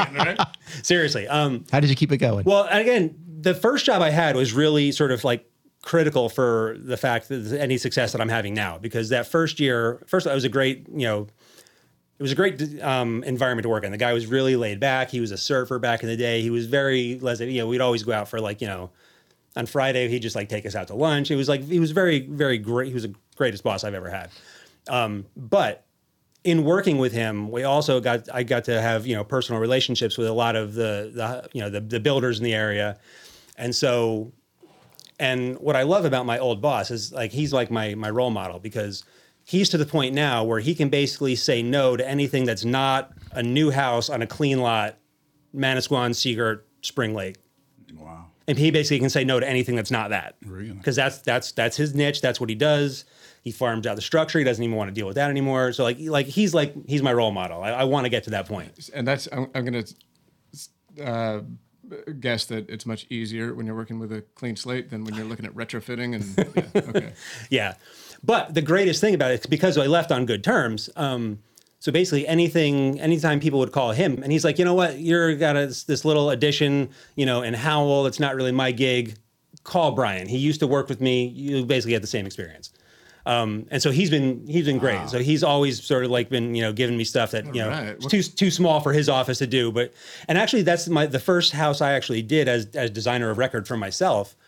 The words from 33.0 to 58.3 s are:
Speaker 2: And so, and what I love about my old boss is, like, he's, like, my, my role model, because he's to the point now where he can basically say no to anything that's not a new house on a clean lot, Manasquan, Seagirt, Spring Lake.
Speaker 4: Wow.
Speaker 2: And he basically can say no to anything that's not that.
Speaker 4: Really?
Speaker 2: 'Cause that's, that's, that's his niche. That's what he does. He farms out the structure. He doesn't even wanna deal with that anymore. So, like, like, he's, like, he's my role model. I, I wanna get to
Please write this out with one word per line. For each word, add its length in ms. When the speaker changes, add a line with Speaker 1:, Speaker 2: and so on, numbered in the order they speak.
Speaker 2:
And 180
so, 580
and 400
what 180
I 60
love 220
about 220
my 120
old 220
boss 300
is, 220
like, 200
he's, 200
like, 180
my, 240
my 160
role 200
model, 280
because 460
he's 260
to 80
the 80
point 280
now 300
where 160
he 140
can 160
basically 440
say 280
no 340
to 100
anything 380
that's 220
not 460
a 100
new 280
house 400
on 100
a 60
clean 340
lot, 380
Manasquan, 560
Seagirt, 500
Spring 320
Lake. 220
Speaker 4:
Wow. 320
Speaker 2:
And 100
he 120
basically 300
can 100
say 140
no 160
to 80
anything 260
that's 160
not 200
that. 340
Speaker 4:
Really? 360
Speaker 2:
'Cause 160
that's, 220
that's, 340
that's 240
his 180
niche. 260
That's 180
what 120
he 40
does. 500
He 100
farms 340
out 100
the 60
structure. 360
He 60
doesn't 180
even 140
wanna 160
deal 140
with 100
that 140
anymore. 420
So, 100
like, 180
like, 260
he's, 260
like, 220
he's 160
my 100
role 200
model. 300
I, 80
I 140
wanna 260
get 140
to 60